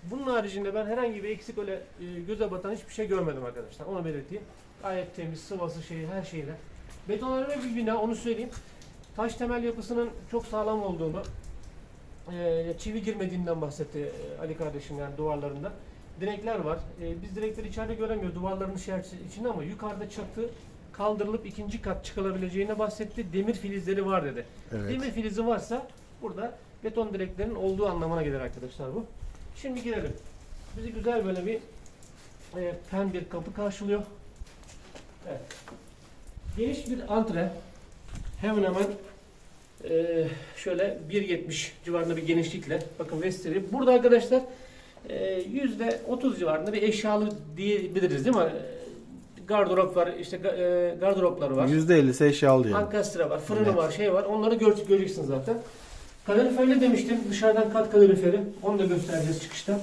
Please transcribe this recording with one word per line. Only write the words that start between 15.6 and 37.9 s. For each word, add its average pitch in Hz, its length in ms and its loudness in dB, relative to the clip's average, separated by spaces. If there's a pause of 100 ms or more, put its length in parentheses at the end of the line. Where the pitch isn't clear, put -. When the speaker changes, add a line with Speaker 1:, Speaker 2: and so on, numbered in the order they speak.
Speaker 1:
Direkler 208 380 -4
var. 160 200 -2 (240)
E, 170 200 -6
biz 190 140 -10
direkleri 214 320 -6
içeride 220 260 -6
göremiyoruz, 208 420 -4
duvarların 190 400 -4
içerisi, 185 400 -6 (140)
içinde, 226 180 -6
ama 175 160 -4
yukarıda 202 460 -8
çatı 220 400 -6 (420)
kaldırılıp 208 540 0
ikinci 208 360 -8
kat 190 220 -4
çıkılabileceğine 190 760 -2
bahsetti. 214 540 -4
Demir 202 220 2
filizleri 196 520 -2
var 185 180 2
dedi. 120 200 -4 (280)
Speaker 2:
Evet. 104 180 -2
Speaker 1:
Demir 262 200 -2
filizi 220 360 -2
varsa 233 400 0 (360)
burada 214 300 -6 (320)
beton 220 300 -2
direklerin 190 400 -4
olduğu 190 320 0
anlamına 165 360 0
gelir 139 180 0
arkadaşlar 127 540 -8
bu. 220 100 -4 (580)
Şimdi 247 200 -6
girelim. 214 300 -4 (680)
Bizi 226 140 -8
güzel 220 320 0
böyle 180 220 -2
bir, 226 80 0 (1080)
e, 175 140 -4 (160)
fen 190 220 0
bir 175 160 -6
kapı 170 260 -8
karşılıyor. 202 480 -2 (1300)
Evet. - 120 -8 (1160)
Geniş 262 300 -2
bir 226 300 -2
antre. 185 360 0 (880)